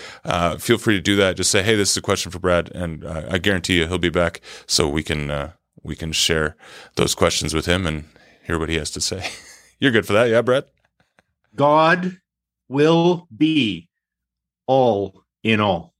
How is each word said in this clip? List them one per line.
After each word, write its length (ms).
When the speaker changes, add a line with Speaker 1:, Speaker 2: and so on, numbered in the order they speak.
Speaker 1:
uh, 320
feel 220
free 160
to 60
do 140
that. 220
Just 140
say, 100
"Hey, 140
this 160
is 60
a 40
question 300
for 80
Brad," 340
and, 320
uh, 240
I 80
guarantee 400
you 80
he'll 140
be 100
back 320
so 220
we 160
can, 260
uh, 220
we 120
can 160
share 440
those 180
questions 400
with 140
him 180
and 200
hear 100
what 120
he 80
has 140
to 100
say. 280
<laughs> 260
You're 120
good 160
for 60
that, 160
yeah, 120
Brad? 240
Speaker 2:
God 640
will 680
be 520
all 580
in 160
all. 400